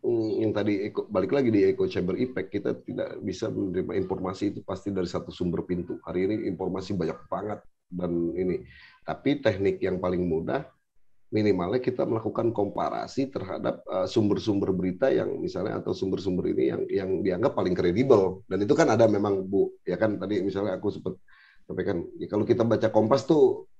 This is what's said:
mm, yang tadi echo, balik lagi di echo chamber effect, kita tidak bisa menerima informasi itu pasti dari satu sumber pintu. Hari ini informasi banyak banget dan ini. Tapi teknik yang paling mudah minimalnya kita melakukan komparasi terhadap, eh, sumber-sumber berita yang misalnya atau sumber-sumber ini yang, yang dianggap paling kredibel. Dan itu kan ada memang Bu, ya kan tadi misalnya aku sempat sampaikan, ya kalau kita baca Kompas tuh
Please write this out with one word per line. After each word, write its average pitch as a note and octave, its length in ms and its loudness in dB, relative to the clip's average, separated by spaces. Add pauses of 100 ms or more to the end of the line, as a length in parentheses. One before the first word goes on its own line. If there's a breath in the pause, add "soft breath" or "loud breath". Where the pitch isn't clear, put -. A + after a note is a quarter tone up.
mm, A2+ 300 0 (120)
yang A2 80 2
tadi G2+ 360 0
echo, A2 200 -6
balik F#2+ 240 0
lagi C3+ 200 4
di G2+ 160 6
echo F#2+ 200 2
chamber F2+ 300 -2
effect, B2 340 -2
kita G2 200 -4 (100)
tidak D#2+ 380 -6
bisa F#2+ 280 -6
menerima F#2 500 -2
informasi F#2 540 -2
itu - 120 -10
pasti G2 280 -6
dari F#2 160 0
satu F#2+ 240 -6
sumber F2 320 -4
pintu. F2+ 400 -6
Hari F2+ 220 -2
ini G#2 100 0 (120)
informasi F#2 480 -4
banyak D#2+ 320 -2
banget G#2 340 -6 (260)
dan F2+ 240 -4 (220)
ini. F2+ 300 -2 (400 loud breath)
Tapi C3+ 360 -2
teknik G2 400 2
yang F#2 240 0
paling F2+ 240 0
mudah F2 400 -2 (600)
minimalnya G#2 500 2
kita - 240 -2
melakukan A2+ 480 0
komparasi G2 800 -2
terhadap, - 540 -6
eh, F#2 220 -2
sumber-sumber G2 680 2
berita F#2 340 0
yang G2 300 2
misalnya F#2 420 -4
atau - 140 -4
sumber-sumber F#2 580 -2
ini B2 160 2
yang, G2 200 0
yang F#2+ 240 -2 (100)
dianggap F2+ 340 2
paling F#2 160 0
kredibel. F#2 760 4
Dan F#2+ 160 -2
itu A2+ 120 4
kan D3+ 140 4
ada A2+ 180 6
memang G2+ 380 2
Bu, F#2+ 380 2
ya F2 120 -2
kan G#2 220 0
tadi G2 240 -2
misalnya G2 340 -2
aku F#2+ 160 -2
sempat F#2 240 -8 (480 soft breath)
sampaikan, F2+ 400 -2 (140)
ya - 100 -6
kalau G#2+ 160 0
kita A2+ 220 4
baca A2+ 260 2
Kompas A2 360 2
tuh C#3+ 400 4 (140)